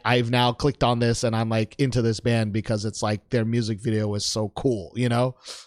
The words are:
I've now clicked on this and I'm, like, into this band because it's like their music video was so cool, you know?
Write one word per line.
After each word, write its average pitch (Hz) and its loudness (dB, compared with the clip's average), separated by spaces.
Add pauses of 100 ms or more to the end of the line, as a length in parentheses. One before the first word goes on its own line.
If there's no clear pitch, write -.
I've 120 2
now 123 4
clicked 135 -2
on 120 2
this 117 2
and 113 0
I'm, 113 0
like, 113 -2
into 127 2
this 113 0
band 113 0
because 107 -2
it's 107 -4
like 107 -4
their 117 2
music 113 0
video 107 0
was 104 -4
so 107 -4
cool, 104 -2
you 123 0
know? 123 0 (300)